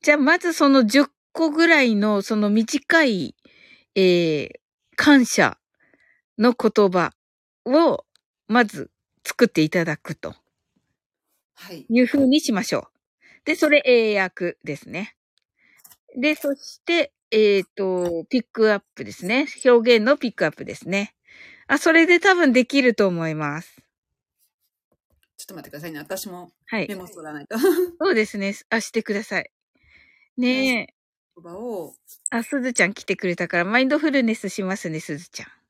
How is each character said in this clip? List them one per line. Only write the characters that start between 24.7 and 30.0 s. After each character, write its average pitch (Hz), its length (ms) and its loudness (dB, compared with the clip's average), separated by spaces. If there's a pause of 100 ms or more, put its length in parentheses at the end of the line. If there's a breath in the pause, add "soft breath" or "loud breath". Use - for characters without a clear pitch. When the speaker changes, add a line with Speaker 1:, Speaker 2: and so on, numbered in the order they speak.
Speaker 2:
ち - 40 -20
ょ - 20 -18
っ - 20 -20
と 190 80 -20
待 156 80 -16
っ - 20 -20
て - 60 -20
く - 40 -18
だ 147 60 -14
さ 170 80 -14
い 160 40 -14
ね。 151 60 -14
私 190 300 -10
も 180 240 -18 (140)
Speaker 1:
は 220 140 -6
い。 156 80 -6
Speaker 2:
メ 202 60 -10
モ 180 140 -16
取 165 160 -20
ら 151 80 -14
な 147 100 -12
い - 40 -18
と。 226 120 -8
Speaker 1:
そ 349 520 0
う 294 40 0
で 214 120 0
す - 100 -14
ね。 196 180 -4 (140)
あ、 226 120 -2
し - 100 -12
て 220 120 -4
く 208 120 -6
だ 202 80 -4
さ 190 180 -6
い。 - 100 -16 (840 soft breath)